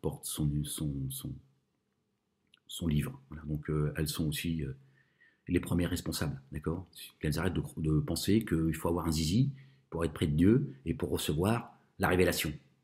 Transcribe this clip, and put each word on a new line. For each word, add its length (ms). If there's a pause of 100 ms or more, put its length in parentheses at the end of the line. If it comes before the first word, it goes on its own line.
porte 240
son, 380
son, 460
son, 240 (1300)
son 200
livre. 320 (100)
Voilà. 160
Donc, 240
euh, 280
elles 100
sont 200
aussi, 360
euh, 100 (760)
les 120
premières 300
responsables, 500 (120)
d'accord ? 360 (320)
Qu'elles 200
arrêtent 160
de, 80 (140)
de 220
penser 460
qu'il 300
faut 120
avoir 200
un 40
zizi 400 (380)
pour 160
être 80
près 140
de 80
Dieu 400 (100)
et 80
pour 160
recevoir 680 (220)
la 100
révélation. 460 (300)